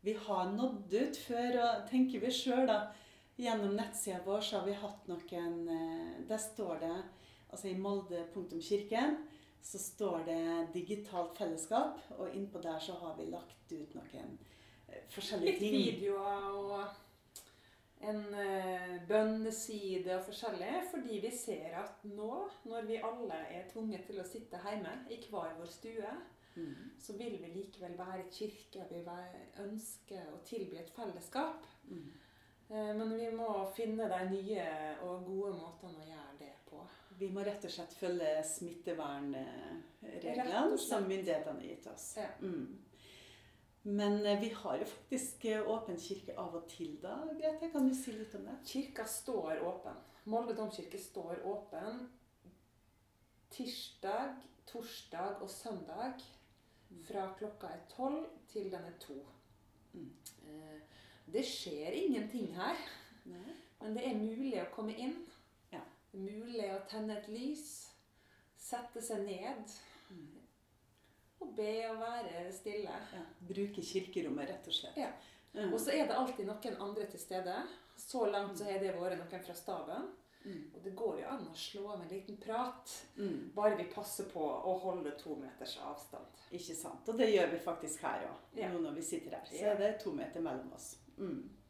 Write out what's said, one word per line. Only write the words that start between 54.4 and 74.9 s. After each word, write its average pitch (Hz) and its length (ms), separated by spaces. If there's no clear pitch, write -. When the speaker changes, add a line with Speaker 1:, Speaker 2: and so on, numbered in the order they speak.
Speaker 2:
torsdag 196 760
og 190 80
søndag 202 720
Speaker 1:
Mm. 165 140
Speaker 2:
fra 190 340
klokka 208 280
er - 120
tolv 294 360
til 190 220
den 175 140
er 170 160
to. 139 260
Speaker 1:
Mm. 160 140
Speaker 2:
Eh, 156 320
det 240 140
skjer 156 480
ingenting 233 600
her, 220 220
Speaker 1:
Nei. 180 280
Speaker 2:
men 214 140
det 240 100
er 240 100
mulig 226 460
å 175 140
komme 220 220
inn. 320 280
Speaker 1:
Ja. 175 80
Speaker 2:
Det 196 80
er 196 140
mulig 220 360
å 196 200
tenne 214 280
et 208 120
lys, 277 600
sette 240 440
seg 202 240
ned 202 460
Speaker 1:
Mm. 160 160
Speaker 2:
og 285 140
be 220 340
og 220 100
være 190 520
stille. 208 320
Speaker 1:
Ja, 175 100
bruke 196 340
kirkerommet, 160 680
rett - 180
og - 60
slett. - 240